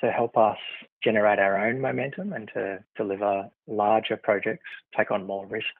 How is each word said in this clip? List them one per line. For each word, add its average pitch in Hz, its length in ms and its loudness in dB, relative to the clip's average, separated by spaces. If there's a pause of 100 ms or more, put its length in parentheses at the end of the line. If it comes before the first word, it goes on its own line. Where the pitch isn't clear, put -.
to 120 100 2
help 117 260 0
us 107 200 6 (480)
generate 107 340 4
our 98 300 2
own 127 120 -2
momentum 135 520 -4
and 110 220 -10
to 98 260 -6 (160)
deliver 98 520 -2 (200)
larger 107 480 2
projects, 104 500 -2 (300)
take - 160 2
on 98 120 -2
more 98 220 -6
risk 107 220 -6 (120)